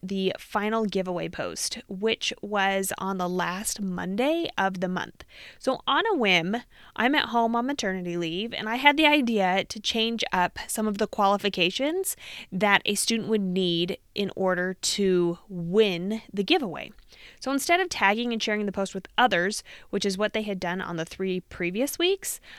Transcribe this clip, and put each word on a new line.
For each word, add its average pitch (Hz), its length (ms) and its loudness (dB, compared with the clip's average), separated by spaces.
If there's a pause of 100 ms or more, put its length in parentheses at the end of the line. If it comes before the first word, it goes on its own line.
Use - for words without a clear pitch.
the 190 340 -2
final 220 460 -2
giveaway 180 440 -2
post, 135 600 -6
which 208 520 -2
was 196 560 0
on 190 220 -2
the 180 100 0
last 180 520 -2
Monday 202 760 0
of 190 220 0
the 180 100 -2
month. - 360 -6 (340)
So 262 260 0
on 294 220 4
a 415 100 2
whim, 190 420 4 (360)
I'm 262 220 4
at 247 140 2
home 233 260 2
on 233 100 0
maternity 190 500 -2
leave, 175 380 -4
and - 140 -6
I 233 80 -2
had 277 200 6
the 311 100 6
idea 220 580 4
to - 160 -12
change 226 420 -2 (100)
up 180 360 0
some 214 180 -2
of 208 120 0
the 214 100 0
qualifications 202 1080 0 (380)
that 196 320 4
a 202 100 0
student 226 340 -2
would 214 120 2
need 180 580 0 (160)
in 202 220 -2
order 185 380 0
to 180 640 2 (100)
win 185 720 0 (100)
the 202 120 -2
giveaway. 262 480 0 (480)
So 254 100 -6
instead 339 300 2
of 370 80 0
tagging 226 440 2
and 226 100 -4
sharing 214 240 -2
the 196 60 -2
post 196 220 -4
with 190 220 -10
others, 202 460 2 (280)
which 202 140 -2
is 190 140 0
what 208 160 0
they 220 80 -2
had 202 180 -6
done 180 200 -4
on 175 160 -6
the 160 80 -2
three 185 360 -4
previous 185 580 -4
weeks, 370 420 0 (180)